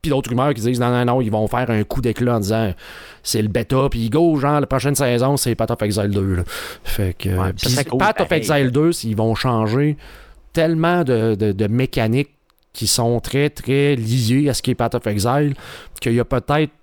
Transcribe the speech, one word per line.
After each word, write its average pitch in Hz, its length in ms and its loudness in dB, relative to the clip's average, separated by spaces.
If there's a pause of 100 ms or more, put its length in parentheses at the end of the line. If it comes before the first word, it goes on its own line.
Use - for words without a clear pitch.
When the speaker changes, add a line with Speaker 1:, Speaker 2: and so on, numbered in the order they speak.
Speaker 1:
Puis - 80 -4
d'autres 135 200 0
rumeurs 131 240 0
qui 113 80 -4
disent, 120 180 0
non, 123 100 2
non, 123 140 2
non, 123 180 2
ils 110 80 0
vont 107 200 0
faire 123 200 -2
un 107 140 2
coup - 160 -2
d'éclat 120 380 0
en - 20 0
disant, 104 340 0 (500)
c'est 110 180 -2
le 107 80 0
bêta, 131 420 0
puis 113 180 -2
go, 156 300 4
genre, 147 220 2
la 131 60 -2
prochaine 135 280 0
saison, 127 400 2
c'est 123 200 0
Path 113 160 -2
of 117 100 -2
Exile 104 300 0
deux, 98 240 0
là. 87 80 0 (420)
Fait 95 300 -2
que, - 120 -6
Speaker 2:
Ouais, 92 240 0
Speaker 1:
puis - 160 -4
Speaker 2:
ça - 20 0
serait 131 160 0
cool, 123 140 -2
Speaker 1:
Path 196 220 0
of 170 80 0
Speaker 2:
pareil. 160 100 2
Speaker 1:
Exile 131 320 0
deux, 156 200 2 (120)
ils 110 140 -2
vont 113 180 2
changer 123 640 0 (560)
tellement 165 500 2
de, 113 320 2
de, 104 160 0
de 101 160 0
mécaniques 123 640 0 (400)
qui - 160 -4
sont 120 320 2
très, 143 300 -2
très 143 480 0
liées 120 500 2
à 127 60 0
ce - 80 -4
qui 131 100 -2
est - 40 0
Path 117 200 -2
of - 120 -4
Exile, 127 480 0 (440)
qu'il 117 140 0
y 120 80 2
a 117 40 0
peut-être 147 460 -2 (120)